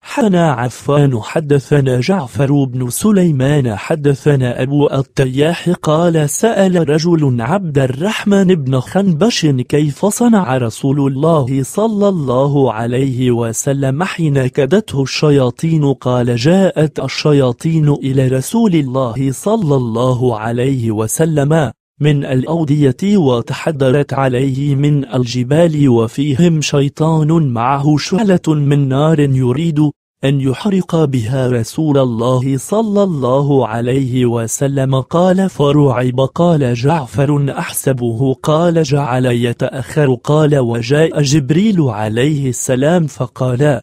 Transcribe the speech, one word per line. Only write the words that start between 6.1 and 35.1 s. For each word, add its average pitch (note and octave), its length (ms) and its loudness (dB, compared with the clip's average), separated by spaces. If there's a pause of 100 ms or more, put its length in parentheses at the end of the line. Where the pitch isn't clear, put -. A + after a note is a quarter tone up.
سأل F#3+ 580 0
رجل D3+ 520 2
عبد D#3 380 -2
الرحمن F#3+ 680 0
بن C3+ 360 2
خنبش F#3 680 0
كيف C#3+ 600 0
صنع G#3 500 2
رسول C#3 560 -2
الله C3+ 500 0
صلى G3+ 460 0
الله C#3 640 0
عليه B2 580 -2
وسلم C3 720 -2
حين C#3+ 440 -2
كدته C#3 560 0
الشياطين؟ C#3+ 880 0
قال B2 440 -2
جاءت D#3 640 0
الشياطين D3 880 0
إلى C3+ 400 0
رسول F3 460 0
الله C3 580 -2
صلى F#3+ 440 0
الله A#2+ 640 0
عليه A#2+ 520 -2
وسلم D3 840 0 (280)
من D3 240 2
الأودية D3 920 0
وتحدرت C3+ 960 0
عليه C3+ 640 -2
من C#3+ 400 0
الجبال C3+ 760 0
وفيهم C#3 720 2
شيطان D#3 880 0
معه C#3 480 0
شعلة F#3+ 520 0
من C#3+ 400 2
نار D3+ 320 2
يريد C#3 600 0 (440)
أن C#3 160 2
يحرق E3 640 -2
بها C3 440 -2
رسول C#3 500 0
الله B2+ 580 0
صلى G3+ 460 0
الله C#3 640 0
عليه B2 580 0
وسلم. C3 720 -2
قال F#3 500 0